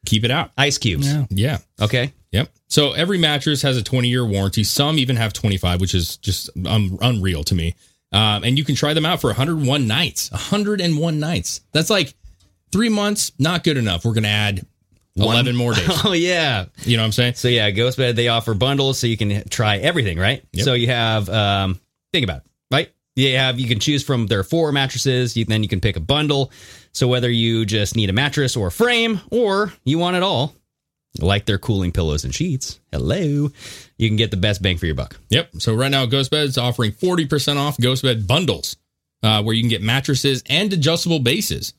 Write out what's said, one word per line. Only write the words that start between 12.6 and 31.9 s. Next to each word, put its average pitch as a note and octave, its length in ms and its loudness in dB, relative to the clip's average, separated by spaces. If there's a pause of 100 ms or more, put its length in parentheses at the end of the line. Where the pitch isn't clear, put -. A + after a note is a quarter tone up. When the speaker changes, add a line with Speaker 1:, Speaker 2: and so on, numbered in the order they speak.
Speaker 1:
three A3+ 160 2
months, G#3 500 0
not D#3+ 240 0
good D3+ 140 2
enough. G2+ 280 0
We're A2+ 100 0
gonna G#2+ 140 0
add G#2 380 0 (480)
Speaker 2:
One - 140 2
Speaker 1:
eleven A#2+ 260 2
more A#2+ 200 0
days. F#2 140 0
Speaker 2:
<laughs> D#3+ 160 0
Oh, G#3 100 2
yeah. E3 500 0 (200)
Speaker 1:
You A#2+ 120 2
know A2+ 60 2
what A2 60 0
I'm G#2 40 -2
saying? B2 220 0
Speaker 2:
So, - 140 -4
yeah, A2 220 4
Ghost A#2 280 0
Bed, A#2+ 180 0
they A#2+ 120 2
offer A#2 260 0
bundles C3+ 440 0
so B2 80 -2
you A2+ 120 0
can G#2 320 -2
try G#2 260 0
everything, A2+ 420 0
right? G#2 240 0 (100)
Speaker 1:
Yep. F#2+ 120 -2
Speaker 2:
So C3 80 2
you A#2+ 160 2
have, A2+ 400 0
um, G2 500 0 (340)
think D#3 120 2
about D#2 140 -4
it, - 60 -20 (280)
right? - 180 0 (240)
You C3 220 2
have, C3 240 0
you B2 80 -2
can A2+ 100 2
choose C#3+ 240 0
from A#2+ 240 0
their G2 160 0
four D#3+ 300 0
mattresses. B2+ 640 0
You, A2+ 80 0
then A2 180 0
you G2+ 60 -2
can F#2+ 140 -2
pick G#2 140 0
a D#2+ 40 -6
bundle. C#3 500 0 (440)
So B2 140 2
whether B2 220 2
you A2+ 360 2
just G#2 300 -2
need G#2+ 120 2
a F#2+ 60 0
mattress C#3 420 0
or G2 120 0
a E2 40 -4
frame, A#3 480 2 (100)
or G#3 420 0 (120)
you D3 140 2
want F3+ 180 0
it F3+ 60 2
all, D#3 320 0 (640)
like G2 280 2
their G2+ 120 0
cooling F#2+ 340 0